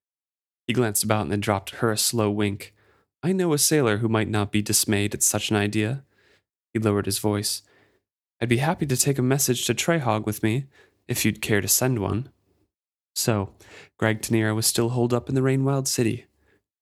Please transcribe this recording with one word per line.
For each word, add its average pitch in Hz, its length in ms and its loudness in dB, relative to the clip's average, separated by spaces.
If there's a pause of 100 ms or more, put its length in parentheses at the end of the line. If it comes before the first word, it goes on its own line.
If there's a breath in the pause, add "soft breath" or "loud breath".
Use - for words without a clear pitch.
(680)
He 123 60 -4
glanced 113 320 0
about 107 180 2
and 73 100 -4
then 104 80 -2
dropped 98 360 -2
her 117 160 2
a 107 60 -2
slow 107 320 0
wink. 104 440 -2 (480 soft breath)
"I 175 100 0
know 180 200 2
a 143 60 2
sailor 123 400 2
who 113 100 0
might 110 220 0
not 104 200 -2
be 107 120 0
dismayed 104 520 0
at - 80 -4
such - 280 -2
an 110 60 2
idea." 107 460 -2 (680 soft breath)
He 110 80 -2
lowered 101 240 2
his 98 140 -4
voice. 104 420 -2 (800 soft breath)
"I'd 120 80 -4
be 120 100 4
happy 151 280 -2
to 127 100 0
take 139 220 0
a 131 40 0
message 127 440 2
to 117 80 0
Trehog 120 500 0
with 107 180 -4
me, 113 220 0 (440 soft breath)
if - 180 -2
you'd - 160 0
care 101 180 2
to 98 80 -6
send 127 300 0
one." 101 320 -4 (840)
So, 104 380 0 (460 loud breath)
Greg 110 240 2
Taniera 110 320 2
was 113 120 0
still 117 240 0
holed 120 220 0
up 120 160 -2
in 135 60 -2
the 131 80 2
Rainwild 135 460 0
City. 113 360 -2 (580)